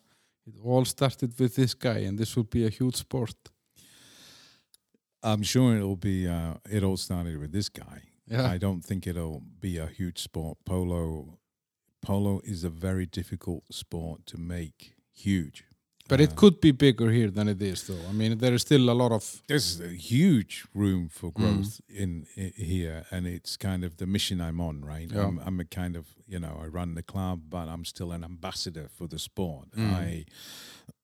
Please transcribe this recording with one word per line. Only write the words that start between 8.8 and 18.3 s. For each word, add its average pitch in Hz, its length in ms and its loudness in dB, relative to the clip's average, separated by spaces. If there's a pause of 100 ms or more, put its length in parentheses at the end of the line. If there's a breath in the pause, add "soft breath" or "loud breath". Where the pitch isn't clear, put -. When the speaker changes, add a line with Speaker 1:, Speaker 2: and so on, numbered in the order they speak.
Speaker 2:
think 92 220 -4
it'll 82 340 -4 (180)
be 90 180 -4
a 78 100 -6
huge 87 320 -6
sport. 80 460 -8
Polo, 85 760 -4 (600)
polo 101 440 0
is 87 180 -6
a 87 60 -2
very 92 360 -2
difficult 87 580 -8 (100)
sport 82 540 -8
to - 100 -14
make 85 560 -8 (180)
huge. 90 540 -2 (420)
Speaker 1:
But 135 140 6
it 151 100 8
Speaker 2:
Uh, - 40 -10
Speaker 1:
could 202 260 10
be 156 100 10
bigger 117 400 6
here 113 200 4
than 104 160 2
it 98 140 0
is, 95 260 -2
though. 87 220 -8
I 98 40 -4
mean, 110 240 2